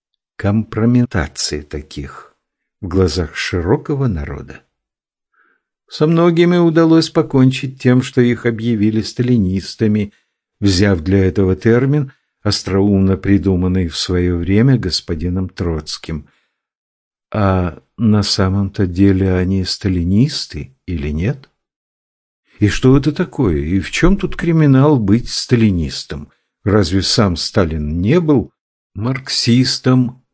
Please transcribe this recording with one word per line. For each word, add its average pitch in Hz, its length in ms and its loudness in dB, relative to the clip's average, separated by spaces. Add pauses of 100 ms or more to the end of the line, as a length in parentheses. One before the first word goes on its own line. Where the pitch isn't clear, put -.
(380)
Компрометация 107 1300 -2
таких - 720 -14 (460)
в 95 60 -8
глазах 90 480 0
широкого 135 720 -2
народа. 71 560 -8 (1200)
Со - 200 -2
многими 170 500 4
удалось 165 520 4
покончить 131 680 0
тем, 127 220 2
что 127 200 -2
их 120 240 0
объявили 110 560 0
сталинистами, 104 1120 -2 (460)
взяв 98 420 2
для 92 240 2
этого 92 300 2
термин, 135 580 0 (280)
остроумно 95 760 0
придуманный 92 680 0
в 82 100 -10
своё 90 400 -2
время 107 420 2
господином 90 680 -6
Троцким. 80 800 -8 (1040)
А 92 520 -2 (140)
на 107 260 2
самом-то 98 640 -2
деле 95 480 2
они 92 280 0
сталинисты 92 1120 -2 (120)
или 76 220 -6
нет? 90 400 -6 (1120)
И 104 80 4
что 131 300 4
это 139 140 0
такое? 120 460 -2
И 80 220 -2
в 80 100 -6
чём - 280 2
тут - 180 -6
криминал 151 640 4
быть 110 300 0
сталинистом? 87 1040 -2 (320)
Разве 98 380 0
сам 98 340 0
Сталин 78 680 -4
не 127 180 2
был 127 320 0 (420)
марксистом, 127 1300 -2 (100)